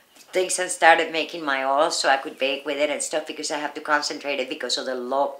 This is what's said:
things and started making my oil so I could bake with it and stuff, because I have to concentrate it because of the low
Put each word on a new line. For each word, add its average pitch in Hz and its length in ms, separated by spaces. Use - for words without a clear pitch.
things 180 280
and 185 120
started 165 400
making 160 320
my 135 220
oil 143 260
so 156 200
I 135 80
could - 200
bake 139 280
with 147 100
it 147 140
and 127 120
stuff, 156 240
because 151 240
I 156 60
have 147 180
to - 60
concentrate 147 600
it 131 100
because 127 260
of 135 80
the 127 100
low 127 460